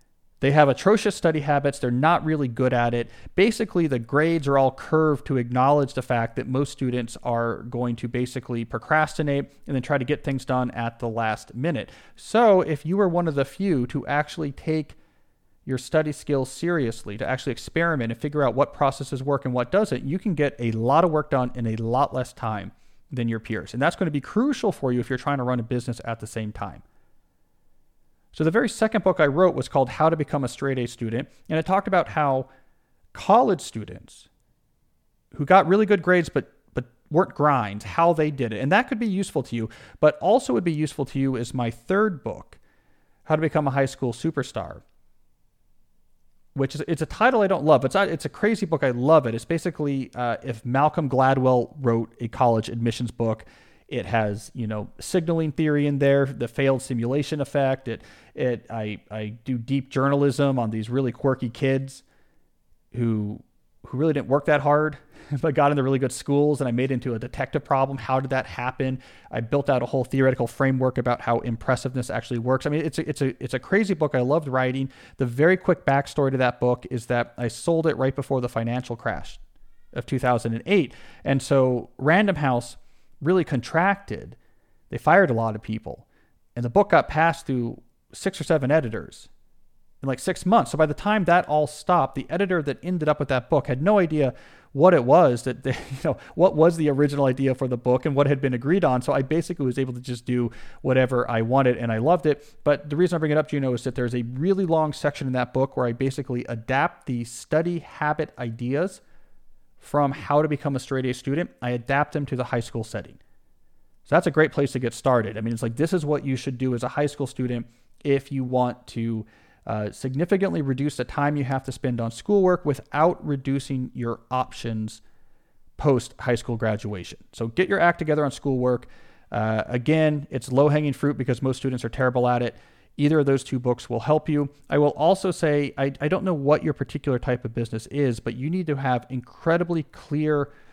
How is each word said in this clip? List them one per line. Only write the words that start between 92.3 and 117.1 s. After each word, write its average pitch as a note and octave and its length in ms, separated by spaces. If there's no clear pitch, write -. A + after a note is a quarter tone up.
that C#3 220
ended F3 260
up D3 80
with C#3+ 120
that B2+ 200
book D3 160
had C3+ 160
no G3+ 160
idea D3+ 380
what E3+ 220
it C3+ 100
was C3 420
that B2 180
they, C3 80
<laughs> - 200
you C3 120
know, D3 140
what - 200
was E3 220
the D3+ 140
original C#3+ 340
idea C3 300
for C3 120
the B2 80
book B2 300
and D3 100
what C#3+ 120
had C#3+ 120
been C3+ 140
agreed D#3+ 320
on. B2+ 160
So D3 120
I C3+ 100
basically D#3 420
was B2+ 140
able B2+ 140
to B2 60
just B2 280
do A#2+ 240
whatever B2+ 440
I A#2 140
wanted, B2 360
and A#2 140
I A2 60
loved D#3 300
it. - 180
But D3 240
the D3 80
reason F3 200
I - 20
bring D3+ 140
it D3 80
up, D3 100
Juno, C3+ 240
is A#2+ 120
that B2 100
there's B2 180
a B2 80
really E3+ 460
long D#3 260
section D3 320
in B2+ 80
that B2 220
book C3+ 200
where B2+ 120
I A#2 40
basically B2+ 540
adapt C3 600
the A#2+ 160
study E3 560
habit D3+ 580
ideas B2 640
from C#3+ 320
How D3 300
to D#3 60
Become C#3+ 280
a C3 40
Straight C3 260
A B2+ 80
Student. C#3+ 380
I B2 80
adapt C3+ 440
them D3 120
to C3+ 100
the B2 100
high B2 140
school A2+ 240
setting. - 360
So - 120
that's F3+ 120
a D#3 40
great D#3 200
place C#3+ 220
to B2+ 60
get - 140
started. A2 440
I A2 40
mean, A#2 120
it's A#2 100
like, A#2 120
this D#3+ 180
is E3 120
what C#3+ 200
you C3+ 100
should B2+ 220
do C3 160
as A#2+ 100
a B2 60
high D3+ 160
school C#3+ 220